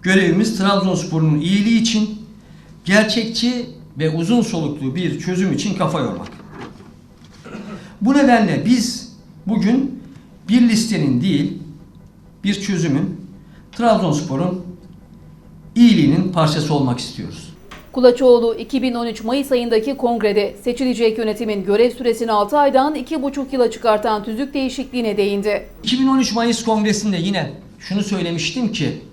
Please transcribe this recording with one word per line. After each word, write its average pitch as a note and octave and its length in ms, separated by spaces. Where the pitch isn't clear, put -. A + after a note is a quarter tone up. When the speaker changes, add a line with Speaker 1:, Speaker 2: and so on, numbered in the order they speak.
Speaker 1:
görevimiz F#3+ 560
Trabzonspor'un F3 800
iyiliği G3+ 420
için G#3+ 400
gerçekçi A3+ 800
ve D#3 120
uzun E3+ 320
soluklu D3 540
bir E3+ 240
çözüm F#3 340
için G3 200
kafa D#3+ 260
yormak. A2 400
Bu A#3+ 120
nedenle G3+ 520
biz - 480
bugün A3 560
bir A#3+ 120
listenin E3 600
değil, E3+ 360
bir G3+ 180
çözümün, E3 600
Trabzonspor'un F3+ 920
iyiliğinin F#3+ 560
parçası D#3 420
olmak B2+ 260
istiyoruz. - 540
Speaker 2:
Kulaçoğlu, A#3+ 640
iki A3+ 260
bin B3 120
on A#3 140
üç A3 160
Mayıs C4+ 280
ayındaki A#3+ 460
kongrede G#3 680
seçilecek A#3+ 540
yönetimin G#3+ 480
görev G#3+ 260
süresini A#3 400
altı G#3 260
aydan C#4+ 380
iki C4 280
buçuk C#4 300
yıla A#3+ 180
çıkartan G#3+ 520
tüzük A#3+ 300
değişikliğine B3 640
değindi. G3+ 480
Speaker 1:
İki B3 160
bin C4 80
on C4 120
üç G#3+ 140
Mayıs A#3 300
Kongresi'nde G#3 540
yine E3+ 340
şunu G3 240
söylemiştim F3 680
ki - 300